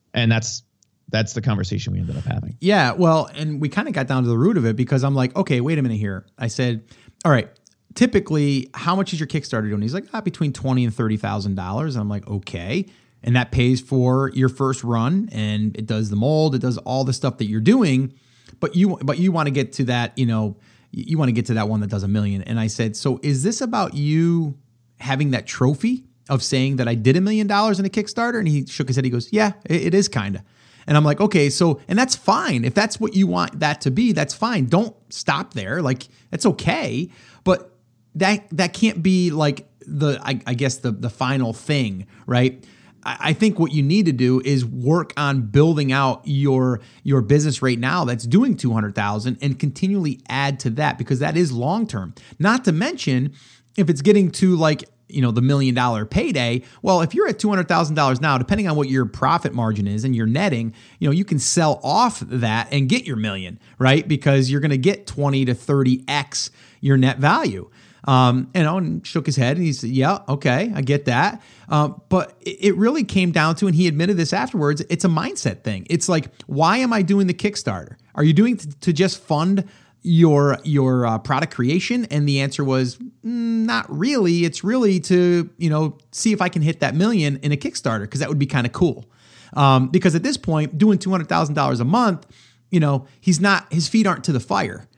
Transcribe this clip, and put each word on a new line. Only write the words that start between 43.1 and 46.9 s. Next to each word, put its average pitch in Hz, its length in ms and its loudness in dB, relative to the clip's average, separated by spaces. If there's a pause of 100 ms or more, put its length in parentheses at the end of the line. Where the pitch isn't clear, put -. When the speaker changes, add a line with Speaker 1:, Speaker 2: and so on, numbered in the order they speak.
Speaker 2:
I 160 120 0
think 214 260 2
what 156 140 0
you 147 100 2
need 180 240 2
to 151 60 2
do 127 320 2
is 135 200 0
work 127 520 -2
on 139 300 -2
building 143 440 4
out 131 340 0
your, 131 560 0 (220)